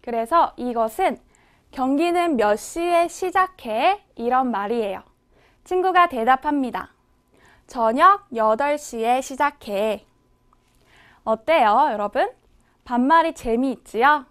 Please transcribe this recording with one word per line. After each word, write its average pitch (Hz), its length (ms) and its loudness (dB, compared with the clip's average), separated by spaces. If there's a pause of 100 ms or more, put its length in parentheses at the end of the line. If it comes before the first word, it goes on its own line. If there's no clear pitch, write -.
그래서 233 560 0
이것은 233 600 -2 (540)
"경기는 320 640 0
몇 208 200 2
시에 339 500 -2
시작해?" 370 960 -2 (120)
이런 247 360 -2
말이에요. 202 500 -4 (640)
친구가 359 460 2
대답합니다. 254 840 -2 (760)
"저녁 277 580 4 (100)
여덟 226 420 0
시에 240 440 -2
시작해." 220 840 -4 (1160)
어때요, 233 680 2
여러분? 214 400 -4 (520)
반말이 302 500 2
재미있지요? 254 960 -2